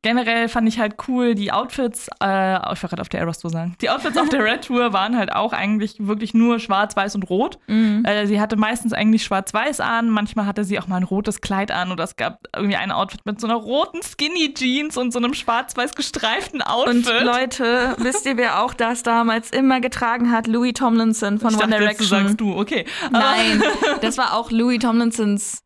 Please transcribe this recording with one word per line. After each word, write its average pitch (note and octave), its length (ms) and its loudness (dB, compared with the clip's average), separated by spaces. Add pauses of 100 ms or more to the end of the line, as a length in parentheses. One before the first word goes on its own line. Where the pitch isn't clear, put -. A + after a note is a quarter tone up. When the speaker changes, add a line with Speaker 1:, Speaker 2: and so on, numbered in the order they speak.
Speaker 1:
generell A#3 440 2
fand A3+ 220 2
ich A3+ 100 -2
halt G#3 160 0 (140)
cool, B3 260 2
die G3+ 160 -2
Outfits, A#3+ 560 -2 (160)
äh, F#3+ 320 2
ich F3+ 80 -2
wollte - 260 -6
gerade F3 120 -6
auf - 80 -8
der - 100 -4
Eras E3 200 -4
Tour E3+ 100 -8
sagen, E3 320 -4
die - 80 0
Outfits C4+ 280 -2
auf D4+ 120 2
der C#4 120 2
Speaker 2:
<laughs> - 20 2
Speaker 1:
Red A#3 200 0
Tour A#3+ 300 0
waren G#3 240 0
halt - 160 0
auch G#3+ 180 0
eigentlich G#3 480 -2
wirklich G#3 340 -4
nur A#3 260 4
schwarz, G#3 360 0
weiß G3+ 200 -2
und G3 140 -2
rot. G#3 380 0
Speaker 2:
Mhm. G#3+ 380 4
Speaker 1:
Äh, G#3 200 2
sie G#3 140 2
hatte G#3+ 160 0
meistens A3 380 0
eigentlich A3 320 4
schwarz-weiß G#3+ 560 -2
an, A#3 280 0
manchmal G#3 360 0
hatte G3+ 180 -2
sie G3 160 -2
auch F3+ 80 -8
mal F#3 100 -2
ein F#3 60 0
rotes G3+ 380 -2
Kleid G3 300 -2
an F3+ 200 -2
oder E3+ 140 -4
es - 100 -12
gab - 400 -6
irgendwie G3+ 220 0
ein F#3+ 140 -4
Outfit - 340 -4
mit G#3 160 -6
so A#3 60 -2
einer A#3 100 0
roten D4 440 -2
Skinny D#4 520 -4
Jeans C4+ 420 -2
und B3 160 -2
so B3 80 -2
einem A#3+ 140 0
schwarz-weiß B3 600 -2
gestreiften C#4 680 -4
Outfit. A#3+ 340 0 (140)
Speaker 2:
Und A#3+ 160 2
Leute, B3 720 0
wisst C4 300 -2
ihr, C4 100 0
wer A3 260 2
auch B3 120 -4
das A#3+ 280 -2
damals A#3 460 0
immer C4 320 4
getragen A#3+ 500 0
hat? A3+ 160 2
Louis A#3+ 260 2
Tomlinson A3+ 680 2
von A3+ 140 2
Speaker 1:
Ich G#3+ 60 2
Speaker 2:
One A3 120 2
Speaker 1:
dachte, G#3 120 4
jetzt G#3 160 2
Speaker 2:
Direction. G3 280 2
Speaker 1:
sagst G#3 120 0
du, G3+ 180 0
okay. G#3 280 -2 (220)
Aber A#3+ 120 4
Speaker 2:
Nein, A3+ 420 4 (400)
das A3+ 160 -2
war B3 200 0
auch A3+ 140 -4
Louis A#3+ 280 2
Tomlinsons A3+ 880 0